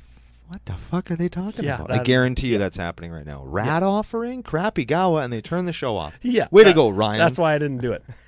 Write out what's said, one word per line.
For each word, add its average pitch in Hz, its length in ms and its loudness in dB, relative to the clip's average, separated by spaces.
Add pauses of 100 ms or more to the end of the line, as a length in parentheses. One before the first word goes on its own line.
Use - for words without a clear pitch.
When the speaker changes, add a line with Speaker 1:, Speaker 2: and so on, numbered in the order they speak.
(480)
Speaker 1:
what 175 180 -18
the - 80 -10
fuck - 380 -8
are 170 60 -4
they 175 120 -2
talking 190 360 -8
Speaker 2:
Yeah, 139 100 -4
Speaker 1:
about?" - 160 -8
I 127 60 0
Speaker 2:
that 123 80 -4
Speaker 1:
guarantee 127 420 2
you 117 100 2
that's 95 200 -4
happening 85 340 -8
right 76 140 -12
now. 69 200 -14
Rat 117 380 -2
Speaker 2:
Yeah. 190 40 0
Speaker 1:
Offering? 233 540 -6
Crappy 156 440 -4
Gawa, 160 380 0
and 123 100 -6
they 110 80 -6
turn 180 240 -6
the 170 80 -6
show 123 240 -4
off. 78 240 -8
Speaker 2:
Yeah, 226 280 0
Speaker 1:
Way 208 140 12
to 196 60 10
Speaker 2:
that, 170 60 6
Speaker 1:
go, 131 140 6
Ryan. 104 300 0
Speaker 2:
that's 151 180 2
why 160 160 2
I 147 40 2
didn't 143 220 -4
do 117 120 -4
it. 90 120 -8 (240)